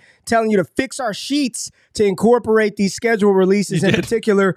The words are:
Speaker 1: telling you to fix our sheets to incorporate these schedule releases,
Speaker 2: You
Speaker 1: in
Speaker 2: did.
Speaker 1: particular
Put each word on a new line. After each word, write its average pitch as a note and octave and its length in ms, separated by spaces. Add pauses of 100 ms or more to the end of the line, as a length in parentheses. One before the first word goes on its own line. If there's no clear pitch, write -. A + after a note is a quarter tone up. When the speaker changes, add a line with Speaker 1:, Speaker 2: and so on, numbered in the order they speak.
(240)
Speaker 1:
telling A3+ 260
you G#3+ 80
to - 60
fix - 380
our A3 120
sheets - 560 (260)
to G#3+ 100
incorporate G#3+ 720
these G3 180
schedule G#3 380
releases, F#3+ 500
Speaker 2:
You F#3+ 60
Speaker 1:
in - 60
Speaker 2:
did. - 80
Speaker 1:
particular G3 540